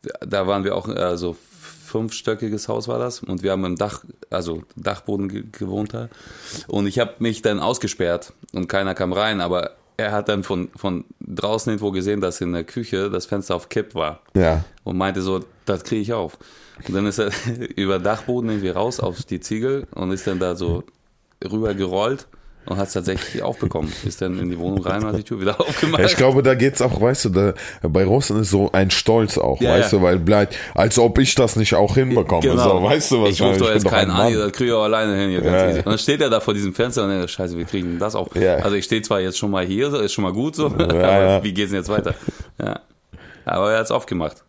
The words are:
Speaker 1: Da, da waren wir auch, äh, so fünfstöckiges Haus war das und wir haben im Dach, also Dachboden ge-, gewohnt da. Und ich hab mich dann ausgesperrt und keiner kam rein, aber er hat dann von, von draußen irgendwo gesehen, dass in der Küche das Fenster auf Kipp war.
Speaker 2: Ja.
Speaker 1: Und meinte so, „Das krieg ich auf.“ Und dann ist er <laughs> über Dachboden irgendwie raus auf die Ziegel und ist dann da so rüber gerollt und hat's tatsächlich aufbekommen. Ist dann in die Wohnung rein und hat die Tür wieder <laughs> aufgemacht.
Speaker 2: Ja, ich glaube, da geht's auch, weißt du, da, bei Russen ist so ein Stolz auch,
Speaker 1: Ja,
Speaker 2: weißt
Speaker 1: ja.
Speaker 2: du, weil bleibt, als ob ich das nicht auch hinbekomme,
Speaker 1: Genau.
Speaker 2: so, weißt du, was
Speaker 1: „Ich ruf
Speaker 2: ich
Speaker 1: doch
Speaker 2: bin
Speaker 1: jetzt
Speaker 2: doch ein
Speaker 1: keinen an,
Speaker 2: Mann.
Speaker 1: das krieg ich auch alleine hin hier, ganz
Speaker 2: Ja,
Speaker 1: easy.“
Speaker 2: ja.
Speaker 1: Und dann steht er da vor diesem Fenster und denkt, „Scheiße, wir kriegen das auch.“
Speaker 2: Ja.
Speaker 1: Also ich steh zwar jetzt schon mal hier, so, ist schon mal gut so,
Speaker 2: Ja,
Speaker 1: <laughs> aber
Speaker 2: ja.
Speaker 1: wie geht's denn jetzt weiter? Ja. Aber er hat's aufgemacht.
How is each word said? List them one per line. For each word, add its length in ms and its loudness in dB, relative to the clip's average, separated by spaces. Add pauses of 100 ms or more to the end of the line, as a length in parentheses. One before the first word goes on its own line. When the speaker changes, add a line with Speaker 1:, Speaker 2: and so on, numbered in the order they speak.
Speaker 1:
Da, 220 -12
da 220 -2
waren 160 0
wir 140 -2
auch, 100 -8
äh, 300 -2
so 180 -6 (500)
fünfstöckiges 840 -6
Haus 180 -4
war 100 -4
das 240 -6
und 220 -8
wir 80 0
haben 140 -2
im 100 -2
Dach, 300 -4 (240)
also 340 -6 (140)
Dachboden 500 -4
ge-, 240 -8
gewohnt 420 -6
da. 140 -10 (600)
Und 200 0
ich 100 -2
hab 220 -2
mich 220 -2
dann 180 0
ausgesperrt 720 -2 (220)
und 160 -6
keiner 260 -2
kam 160 -2
rein, 300 0
aber 300 -2 (260)
er 160 -2
hat 160 -2
dann 140 0
von, 340 -4
von 260 -6 (160)
draußen 540 -4
irgendwo 180 -2
gesehen, 300 -2
dass 180 -4
in 140 -4
der 100 -4
Küche 460 -4
das 160 -6
Fenster 280 -4
auf 140 -6
Kipp 280 -6
war. 260 -4 (120)
Speaker 2:
Ja. 300 4 (220)
Speaker 1:
Und 120 -4
meinte 240 -2
so, 200 -2 (240)
„Das 180 -2
krieg 180 -4
ich 120 -4
auf.“ 240 -6 (500)
Und 80 -4
dann 100 0
ist 140 -4
er 120 0 (220)
<laughs> 220 -10
über 240 0
Dachboden 500 -2
irgendwie 200 -2
raus 320 -2
auf 220 -4
die 180 -6
Ziegel 520 -4
und 180 -4
ist 140 -4
dann 140 -2
da 160 -2
so 280 -2 (600)
rüber 300 -2
gerollt 540 -2 (380)
und 120 -4
hat's 160 -2
tatsächlich 500 -4
aufbekommen. 480 -2 (140)
Ist 160 -6
dann 180 -4
in 100 -4
die 80 -4
Wohnung 240 -2
rein 220 -2
und 60 -4
hat 80 -2
die 60 -4
Tür 180 -6
wieder 180 0
<laughs> 0 -
aufgemacht. 400 0
Speaker 2:
Ja, 60 6
ich 100 4
glaube, 280 6
da 120 6
geht's 260 2
auch, 200 2
weißt 240 2
du, 40 2
da, 240 4 (300)
bei 220 4
Russen 360 2
ist 100 0
so 200 4
ein 180 4
Stolz 480 4
auch, 240 2
Speaker 1:
Ja, 120 4
Speaker 2:
weißt 180 4
Speaker 1:
ja. 80 6
Speaker 2:
du, 40 4
weil 140 6
bleibt, 380 4 (200)
als 220 4
ob 220 6
ich 160 4
das 220 4
nicht 180 2
auch 200 4
hinbekomme, 540 4
Speaker 1:
Genau. 300 4
Speaker 2:
so, 40 2
weißt 280 4
du, 120 4
was 80 6
Speaker 1:
„Ich 100 0
ruf 100 4
Speaker 2:
ich 60 4
Speaker 1:
doch 80 4
Speaker 2:
bin 100 4
Speaker 1:
jetzt 100 4
Speaker 2:
doch 60 4
ein 60 4 (100)
Speaker 1:
keinen 40 0
an, 60 0 (160)
Speaker 2:
Mann. 60 -
Speaker 1:
das 140 0
krieg 140 0
ich 60 2
auch 100 4
alleine 320 2
hin 140 0
hier, 120 0
ganz 200 4
Speaker 2:
Ja, 60 4
Speaker 1:
easy.“ 120 2
Speaker 2:
ja. 40 -2
Speaker 1:
Und 80 0
dann 80 2
steht 220 2
er 80 2
da 100 4
vor 140 0
diesem 200 -2
Fenster 300 0
und 60 0
denkt, 200 -2
„Scheiße, 280 -4
wir 80 -4
kriegen 340 -4
das 160 -2
auch.“ 200 -6
Speaker 2:
Ja. 220 4
Speaker 1:
Also 180 0
ich 100 -2
steh 160 0
zwar 180 -2
jetzt 180 -2
schon 140 -2
mal 140 0
hier, 260 0
so, 80 -2
ist 140 -2
schon 100 -2
mal 100 -2
gut 220 -2
so, 120 0
Speaker 2:
Ja, 80 -2
Speaker 1:
<laughs> 20 -6
aber 460 4
Speaker 2:
ja. 200 4
Speaker 1:
wie 100 -2
geht's 180 -2
denn 80 0
jetzt 100 -8
weiter? 260 0 (420)
Ja. 220 -6 (680)
Aber 260 0
er 80 2
hat's 120 -2
aufgemacht. 580 -4